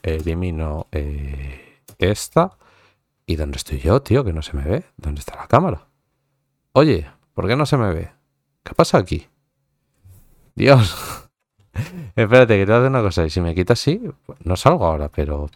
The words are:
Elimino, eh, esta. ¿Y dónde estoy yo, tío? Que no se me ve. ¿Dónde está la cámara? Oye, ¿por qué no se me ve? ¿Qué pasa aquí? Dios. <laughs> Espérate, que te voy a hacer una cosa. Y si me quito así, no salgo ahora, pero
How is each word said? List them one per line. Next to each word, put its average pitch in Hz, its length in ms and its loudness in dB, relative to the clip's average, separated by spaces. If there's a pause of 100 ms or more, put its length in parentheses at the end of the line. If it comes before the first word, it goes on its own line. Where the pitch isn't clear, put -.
Elimino, 80 920 -4
eh, 71 880 -10 (180)
esta. 127 540 0 (720)
¿Y 82 120 -4
dónde 71 200 -6
estoy - 220 -8
yo, 104 240 2
tío? 131 220 0
Que 92 80 -4
no 78 100 -6
se - 140 -10
me 69 80 -6
ve. 107 180 -2 (140)
¿Dónde 73 240 -8
está - 160 -16
la - 100 -16
cámara? 151 400 0 (840)
Oye, 123 340 2 (280)
¿por 87 120 -4
qué 110 80 0
no 143 120 0
se 147 100 0
me 104 180 0
ve? 82 160 -8 (540)
¿Qué - 100 -18
pasa - 240 2
aquí? 85 300 -4 (1300)
Dios. - 760 2 (420)
<laughs> 151 440 -12
Espérate, 113 420 6
que 98 80 2
te 104 60 2
voy - 20 6
a 120 40 6
hacer 131 120 2
una 131 120 0
cosa. 87 220 0
Y 80 60 -2
si 92 100 -2
me 85 140 -2
quito 90 200 2
así, 180 280 -2 (400)
no 92 140 -2
salgo 139 300 4
ahora, 76 220 -2
pero 73 480 -6